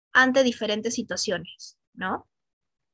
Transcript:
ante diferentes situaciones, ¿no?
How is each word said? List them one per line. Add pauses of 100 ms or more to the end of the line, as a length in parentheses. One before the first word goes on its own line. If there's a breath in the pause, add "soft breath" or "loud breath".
(120)
ante
diferentes
situaciones, (140)
¿no? (640)